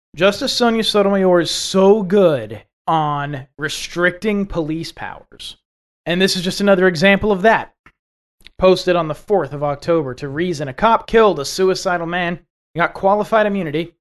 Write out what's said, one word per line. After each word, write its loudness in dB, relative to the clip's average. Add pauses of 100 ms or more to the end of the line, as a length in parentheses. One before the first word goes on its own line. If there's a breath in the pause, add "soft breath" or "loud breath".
(140)
Justice 0
Sonia 0
Sotomayor 2
is -2
so 2
good 0 (240)
on -4 (100)
restricting -4
police -6
powers. -16 (480)
And -4
this 0
is -6
just -6
another 4
example 2
of -2
that. 2 (840)
Posted 2
on -2
the -6
fourth -2
of -8
October, -2
to -10
Reason, -6
a -12
cop 0
killed 4
a -8
suicidal -2
man -4
and -12
got 0
qualified 2
immunity. -4